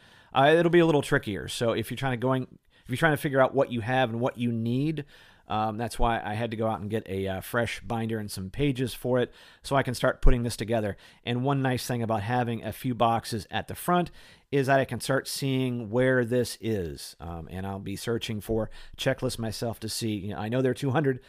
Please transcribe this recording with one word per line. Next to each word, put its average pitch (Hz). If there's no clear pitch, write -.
uh, 139
it'll 170
be 175
a 165
little 151
trickier. 98
So 117
if 101
you're 120
trying 131
to -
going, 127
if -
you're 123
trying 160
to 139
figure 135
out 127
what 135
you 117
have 127
and 117
what 123
you 120
need, 127
um, 107
that's 117
why 117
I 104
had 113
to 110
go 110
out 107
and 101
get 110
a, 95
uh, 92
fresh 117
binder 113
and 104
some 95
pages 131
for 123
it 120
so 139
I 135
can 123
start -
putting 127
this 120
together. 107
And 123
one 139
nice 127
thing 120
about 107
having 117
a 107
few 127
boxes 113
at 101
the -
front 175
is 139
that 135
I 135
can 117
start 135
seeing 127
where 127
this 120
is. 92
Um, 85
and 95
I'll 98
be 98
searching 113
for 110
checklists 131
myself 113
to 110
see, 107
you 98
know, 69
I 107
know 123
there 131
are -
two 139
hundred, 135